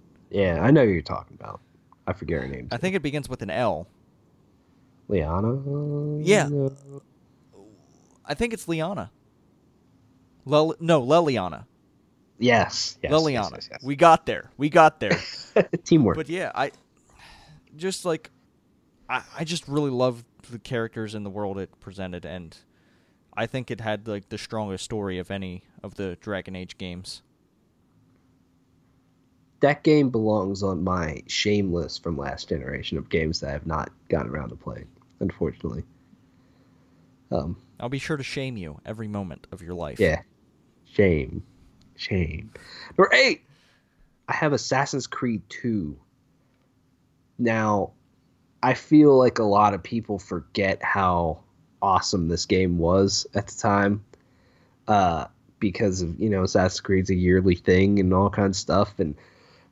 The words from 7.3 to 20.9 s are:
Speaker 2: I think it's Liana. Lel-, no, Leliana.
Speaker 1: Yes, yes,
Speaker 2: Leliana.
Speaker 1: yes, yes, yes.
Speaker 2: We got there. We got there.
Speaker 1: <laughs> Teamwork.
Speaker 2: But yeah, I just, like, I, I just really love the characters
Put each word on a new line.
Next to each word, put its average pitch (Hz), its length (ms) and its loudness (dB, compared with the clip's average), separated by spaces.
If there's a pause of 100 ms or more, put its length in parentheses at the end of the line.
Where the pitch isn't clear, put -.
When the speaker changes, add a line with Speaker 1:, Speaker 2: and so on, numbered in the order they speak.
Speaker 2:
I - 60 -6
think 226 220 -2
it's - 120 -8
Liana. 165 440 -4 (1400)
Lel-, 151 340 4
no, 165 220 4
Leliana. 127 640 2 (720)
Speaker 1:
Yes, - 640 2
yes, 135 100 -2
Speaker 2:
Leliana. 156 220 2
Speaker 1:
yes, 101 180 -2
yes, - 200 -18
yes. - 120 -16
Speaker 2:
We 139 120 -4
got 165 280 6
there. - 320 -8
We 147 140 -2
got 160 280 6
there. 95 200 0 (320)
Speaker 1:
<laughs> - 340 2
Teamwork. 123 320 4
Speaker 2:
But 160 140 -6
yeah, 170 240 -6
I - 180 -2 (1040)
just, 180 300 -6
like, 160 240 -4 (800)
I, 123 120 -4 (160)
I 160 60 -4
just 160 240 -8
really 143 220 -2
love 123 340 0 (260)
the 120 80 -12
characters 113 560 -6